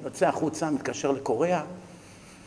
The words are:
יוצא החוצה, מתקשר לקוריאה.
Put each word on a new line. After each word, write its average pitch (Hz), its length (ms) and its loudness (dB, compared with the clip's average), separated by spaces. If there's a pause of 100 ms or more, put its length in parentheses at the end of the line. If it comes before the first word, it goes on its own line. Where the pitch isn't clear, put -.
יוצא 156 240 2
החוצה, 151 420 0
מתקשר 139 420 0
לקוריאה. 147 500 2 (840)